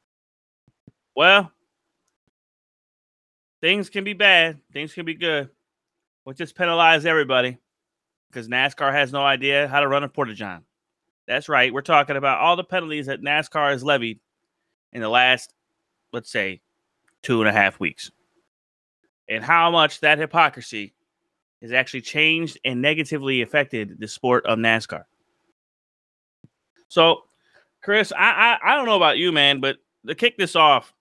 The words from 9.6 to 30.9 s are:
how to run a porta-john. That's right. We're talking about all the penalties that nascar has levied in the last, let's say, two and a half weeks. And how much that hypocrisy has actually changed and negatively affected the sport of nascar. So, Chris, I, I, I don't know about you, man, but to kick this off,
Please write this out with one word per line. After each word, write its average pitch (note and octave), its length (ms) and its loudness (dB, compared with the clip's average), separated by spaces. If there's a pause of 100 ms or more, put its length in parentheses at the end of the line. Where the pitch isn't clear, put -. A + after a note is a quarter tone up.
how C#3 100 0
to C#3+ 80 2
run C#3 160 -2
a C#3 60 -8
porta-john. G#2+ 560 -8 (600)
That's C3+ 220 -6
right. C3 260 2
We're C#3 100 -6
talking C#3+ 340 0
about C3+ 240 -2
all E3+ 160 2
the F3+ 80 -8
penalties D#3 400 -8
that C3+ 160 -10
nascar D3 500 -2
has C3 100 -4
levied A#2+ 380 -2 (720)
in B2 80 -14
the A2 80 -6
last, B2 460 0 (580)
let's A#2+ 180 -10
say, G2 300 -6 (640)
two A#2+ 200 0
and G#2+ 60 2
a G#2 60 2
half G2+ 260 2
weeks. - 320 -10 (1200)
And A2 120 -6
how E3 260 2
much D#3+ 300 2
that D3+ 180 2
hypocrisy D3 760 -2 (680)
has A#2 100 -16
actually B2+ 300 -2
changed D#3 640 -2
and B2 160 -4
negatively C#3 640 -2
affected A2+ 560 -4
the G#2+ 80 -12
sport B2 400 0
of A2 100 0
nascar. A2+ 460 -2 (1800)
So, E3 380 2 (580)
Chris, G#3 280 0
I, A3+ 520 2
I, G3+ 80 2
I C4 40 2
don't C4+ 120 -2
know G#3+ 80 2
about D#3 240 2
you, F3 120 0
man, C#3+ 280 2
but C3+ 180 -4 (300)
to D3+ 80 -8
kick A#3 200 -2
this F#3 200 -4
off, D3 460 4